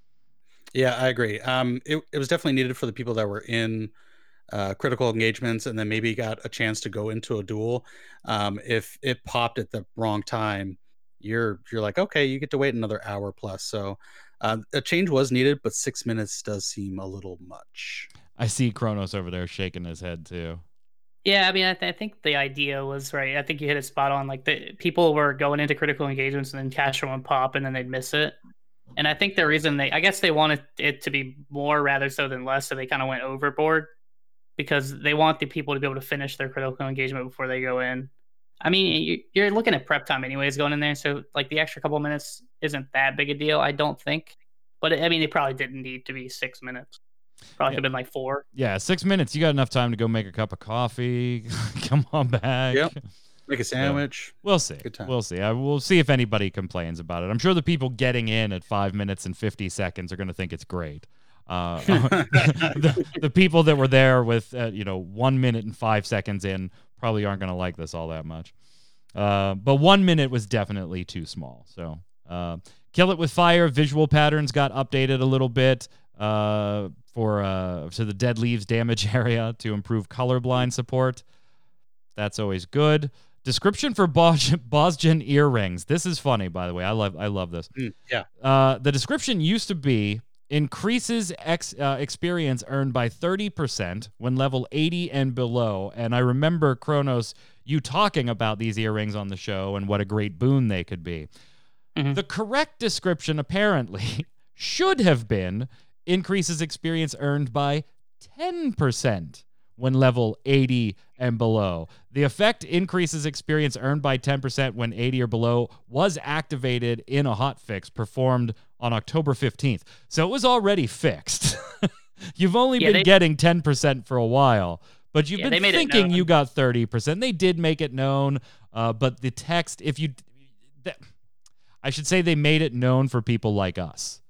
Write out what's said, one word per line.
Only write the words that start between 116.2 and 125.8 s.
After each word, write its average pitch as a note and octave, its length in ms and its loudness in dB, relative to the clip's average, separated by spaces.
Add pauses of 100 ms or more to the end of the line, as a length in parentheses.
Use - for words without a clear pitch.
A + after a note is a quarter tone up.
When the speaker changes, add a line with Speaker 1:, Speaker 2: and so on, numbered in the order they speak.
Speaker 2:
activated B2 840 -2
in C#3+ 200 2
a A#2+ 80 0
hotfix A2 580 -4
performed B2 640 0 (260)
on A#2+ 120 -2
October C#3+ 420 0
fifteenth." A#2+ 500 -2 (240)
So D#3 180 0
it F#3+ 40 0
was B3+ 140 0
already G3+ 420 4
fixed. - 720 -2 (260)
<laughs> - 540 -4
You've F3+ 200 4
only B3+ 220 4
Speaker 3:
Yeah, E3 100 4
Speaker 2:
been G#3 60 8
Speaker 3:
they F#3+ 100 4
Speaker 2:
getting F3+ 320 8
ten E3+ 260 4
percent C#3 440 2
for C3 100 -2
a A#2+ 100 4
while, A2+ 560 4 (300)
but D3+ 180 2
you've G3 100 -4
Speaker 3:
Yeah, - 60 -2
Speaker 2:
been C#4 60 0
Speaker 3:
they E3+ 80 4
made G3 140 4
it E4+ 40 4
Speaker 2:
thinking A3+ 320 4